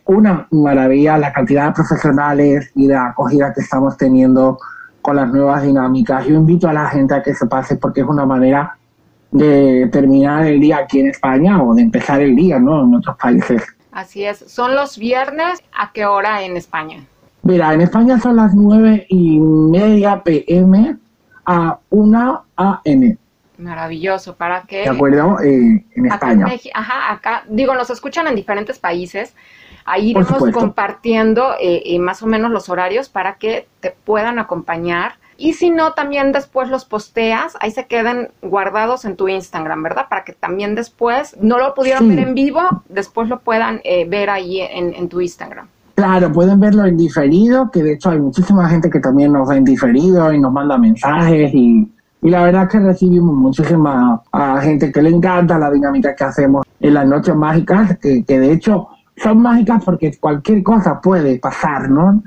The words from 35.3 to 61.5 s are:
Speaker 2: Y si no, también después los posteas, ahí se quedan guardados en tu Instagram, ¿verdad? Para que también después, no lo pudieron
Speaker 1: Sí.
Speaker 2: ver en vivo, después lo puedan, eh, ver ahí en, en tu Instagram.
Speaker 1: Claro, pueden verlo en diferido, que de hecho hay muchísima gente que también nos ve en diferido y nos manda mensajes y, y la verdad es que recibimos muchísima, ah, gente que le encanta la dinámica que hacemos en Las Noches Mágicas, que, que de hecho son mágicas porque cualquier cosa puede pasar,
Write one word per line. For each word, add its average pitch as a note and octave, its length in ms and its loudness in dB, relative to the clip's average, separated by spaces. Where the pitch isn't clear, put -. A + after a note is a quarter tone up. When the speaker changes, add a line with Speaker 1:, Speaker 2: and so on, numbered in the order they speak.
Speaker 2:
Y D#4+ 160 -4
si F4 160 0
no, D#4+ 220 0
también C#4+ 400 -4
después C4+ 360 -6
los C4 160 -6
posteas, A3+ 760 -6
ahí C4+ 100 -6
se B3 160 -12
quedan A#3 420 -6
guardados G3+ 640 -4
en G3 120 -10
tu F#3+ 120 -4
Instagram, D#3+ 540 -8
¿verdad? - 280 -6
Para F#3+ 140 -6
que - 100 -20
también G3 400 -8
después, A#3 680 -6
no A3+ 180 2
lo C4+ 160 -2
pudieron C4 280 0
Speaker 1:
Sí. A3+ 60 6
Speaker 2:
ver F3+ 100 4
en B3+ 160 -2
vivo, C#4 260 -2
después G3 400 -6
lo A#3+ 120 -6
puedan, A3+ 440 -4
eh, F3 220 -2
ver G3 240 -4
ahí F#3+ 300 -6
en, F3 340 -8
en F3 140 -8
tu F3 120 -6
Instagram. - 480 -10
Speaker 1:
Claro, F#3 380 2
pueden F#3 280 4
verlo G#3 240 4
en F3+ 120 2
diferido, E3+ 760 2
que E3+ 120 0
de D3+ 120 0
hecho F3 160 -2
hay E3 80 0
muchísima F3 500 0
gente E3 220 2
que D3+ 100 0
también C#3 320 2
nos C3+ 160 0
ve C#3 80 0
en C3+ 80 4
diferido C#3+ 680 2
y D3 60 2
nos C3 120 0
manda C#3 240 -2
mensajes D#3 800 2
y, A#2 360 4
y E3 100 2
la F3 120 2
verdad F3+ 220 4
es F#3 40 -2
que G#3+ 120 2
recibimos F3 540 2
muchísima, C3+ 840 0
ah, C#3 280 -2
gente D3 320 0
que C#3+ 80 0
le D#3+ 100 4
encanta F3 460 2
la D3+ 140 0
dinámica C#3 440 0
que C#3+ 100 -6
hacemos C3+ 420 0
en D3 140 2
Las C#3+ 120 2
Noches D3 280 0
Mágicas, E3 640 0
que, C3 260 0
que C3+ 140 0
de C3 140 4
hecho G3+ 360 0
son A3 200 4
mágicas A#3 420 2
porque D#3+ 340 -2
cualquier D#3 440 0
cosa F#3+ 380 0
puede D3+ 380 0
pasar, C#3 520 -4